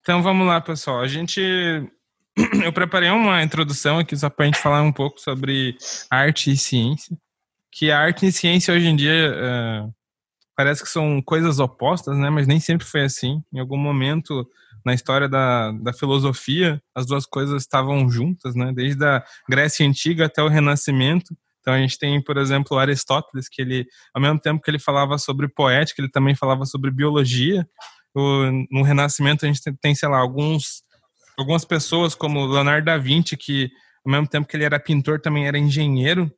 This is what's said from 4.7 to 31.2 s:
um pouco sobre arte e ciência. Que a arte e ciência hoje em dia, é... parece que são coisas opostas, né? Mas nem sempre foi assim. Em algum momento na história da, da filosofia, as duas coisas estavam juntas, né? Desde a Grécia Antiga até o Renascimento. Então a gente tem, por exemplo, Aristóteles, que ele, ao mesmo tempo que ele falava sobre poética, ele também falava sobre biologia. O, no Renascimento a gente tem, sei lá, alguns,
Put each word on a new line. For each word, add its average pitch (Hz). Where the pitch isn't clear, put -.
um 151
pouco 139
sobre 135
arte 139
e 139
ciência. 135
Que 151
a 147
arte 170
e 185
ciência 175
hoje 170
em 156
dia, 147
é... 120
parece 139
que -
são 151
coisas 160
opostas, 139
né? 143
Mas 151
nem 147
sempre 165
foi 143
assim. 135
Em 131
algum 131
momento 143
na -
história 135
da, 123
da 113
filosofia, 139
as 127
duas 139
coisas 139
estavam 135
juntas, 127
né? 127
Desde 135
a 139
Grécia 143
Antiga 160
até 151
o 156
Renascimento. 147
Então 131
a 131
gente 131
tem, 143
por 143
exemplo, 139
Aristóteles, 135
que -
ele, 127
ao 131
mesmo 151
tempo 156
que -
ele 147
falava 143
sobre 143
poética, 143
ele 135
também 139
falava 135
sobre 135
biologia. 143
O, 139
no 135
Renascimento 143
a 147
gente 143
tem, 147
sei 147
lá, 135
alguns, 139